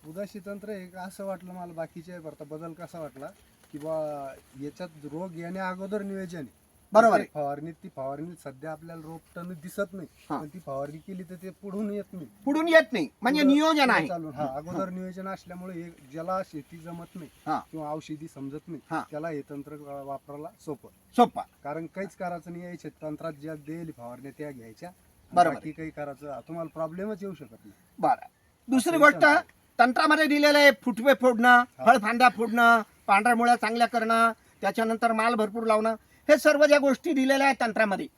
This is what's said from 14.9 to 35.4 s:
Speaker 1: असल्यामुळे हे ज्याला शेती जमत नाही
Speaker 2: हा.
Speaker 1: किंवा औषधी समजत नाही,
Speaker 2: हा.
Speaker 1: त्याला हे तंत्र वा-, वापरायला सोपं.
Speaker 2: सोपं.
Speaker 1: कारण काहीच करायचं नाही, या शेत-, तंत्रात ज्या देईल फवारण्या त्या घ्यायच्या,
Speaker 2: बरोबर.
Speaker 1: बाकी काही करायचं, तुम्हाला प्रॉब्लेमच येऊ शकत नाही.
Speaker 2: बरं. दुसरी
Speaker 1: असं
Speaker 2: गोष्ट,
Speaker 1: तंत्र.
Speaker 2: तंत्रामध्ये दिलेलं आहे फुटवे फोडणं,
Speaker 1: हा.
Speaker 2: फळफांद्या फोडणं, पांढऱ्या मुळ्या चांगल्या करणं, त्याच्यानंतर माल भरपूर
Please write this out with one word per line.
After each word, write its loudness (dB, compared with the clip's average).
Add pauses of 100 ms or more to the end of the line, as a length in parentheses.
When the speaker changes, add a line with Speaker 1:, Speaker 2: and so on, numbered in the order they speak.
Speaker 1:
असल्यामुळे -14
हे -12 (220)
ज्याला -4
शेती -14
जमत -14
नाही -14 (180)
Speaker 2:
हा. -2 (120)
Speaker 1:
किंवा -10
औषधी -12
समजत -14
नाही, -12 (100)
Speaker 2:
हा. -6
Speaker 1:
त्याला -8
हे -8
तंत्र -14
वा-, -14
वापरायला -14 (160)
सोपं. -12 (280)
Speaker 2:
सोपं. 2 (220)
Speaker 1:
कारण -10
काहीच -12
करायचं -10
नाही, -14
या -14
शेत-, -16
तंत्रात -10
ज्या -14
देईल -12
फवारण्या -16
त्या -10
घ्यायच्या, -18 (420)
Speaker 2:
बरोबर. 4
Speaker 1:
बाकी -12
काही -12
करायचं, -12
तुम्हाला -10
प्रॉब्लेमच -8
येऊ -10
शकत -18
नाही. -20 (260)
Speaker 2:
बरं. 0 (420)
दुसरी 2
Speaker 1:
असं 2
Speaker 2:
गोष्ट, 6
Speaker 1:
तंत्र. 6 (380)
Speaker 2:
तंत्रामध्ये 4
दिलेलं 6
आहे 10
फुटवे 0
फोडणं, 6
Speaker 1:
हा. -2
Speaker 2:
फळफांद्या 6
फोडणं, 4 (240)
पांढऱ्या 4
मुळ्या 4
चांगल्या 0
करणं, 2 (280)
त्याच्यानंतर 0
माल 2
भरपूर -2